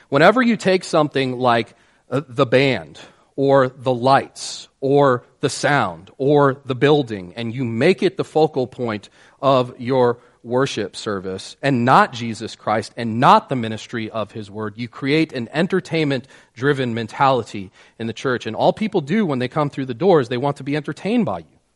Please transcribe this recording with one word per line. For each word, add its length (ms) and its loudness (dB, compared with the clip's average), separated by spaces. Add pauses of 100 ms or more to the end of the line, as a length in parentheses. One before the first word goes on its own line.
Whenever 340 6
you 140 2
take 260 2
something 560 0
like, 340 2 (380)
uh, 180 -2
the 160 2
band, 540 0 (380)
or 320 4
the 260 -4
lights, 720 0 (140)
or 440 2 (140)
the 100 -2
sound, 680 -2
or 460 2
the 100 -6
building, 600 0
and 180 -8
you 100 -6
make 380 0
it 140 -2
the 80 -6
focal 420 -2
point 420 -8 (320)
of 400 0
your 380 0 (240)
worship 540 -4
service, 680 -8
and 220 0
not 280 4
Jesus 440 -10
Christ, 400 -4
and 240 -4
not 280 4
the 60 -4
ministry 560 -6
of 220 -6
His 180 -12
Word, 260 -10
you 120 -10
create 440 -2
an 200 -8
entertainment-driven 1400 -2
mentality 800 -2 (300)
in 80 -6
the 40 -6
church. 340 -4
And 100 -8
all 160 4
people 280 -2
do 240 -2
when 140 -2
they 80 -2
come 240 -2
through 160 -6
the 80 -6
doors, 340 4
they 100 -2
want 180 -2
to 80 -14
be 100 -4
entertained 500 -2
by 140 0
you. 60 -12 (320)